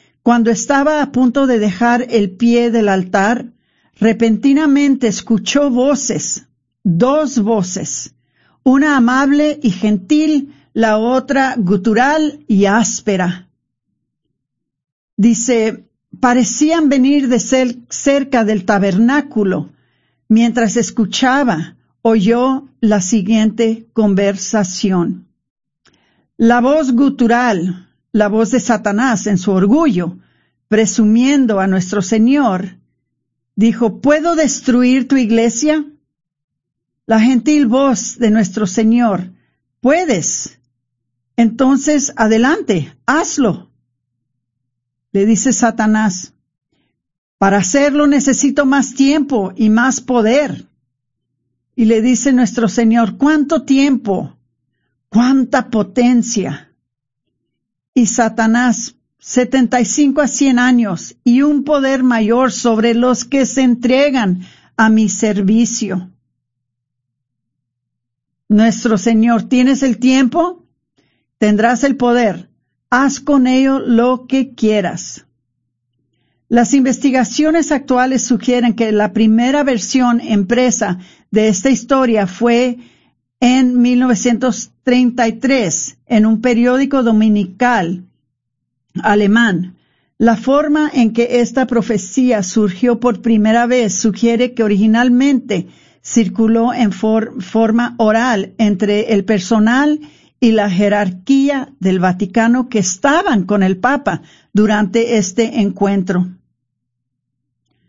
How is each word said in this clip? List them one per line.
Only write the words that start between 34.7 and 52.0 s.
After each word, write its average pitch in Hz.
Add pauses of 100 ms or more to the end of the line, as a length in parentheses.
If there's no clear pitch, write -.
tu 269
iglesia?' 233 (1200)
La 220
gentil 262
voz 262
de 233
nuestro 208
Señor, 220 (500)
'Puedes. 277 (760)
Entonces, 262
adelante, 226 (100)
hazlo.'" 269 (1500)
Le 196
dice 226
Satanás, 214 (1080)
"Para 196
hacerlo 285
necesito 277
más 269
tiempo 269
y 214
más 247
poder". 240 (1080)
Y 226
le 220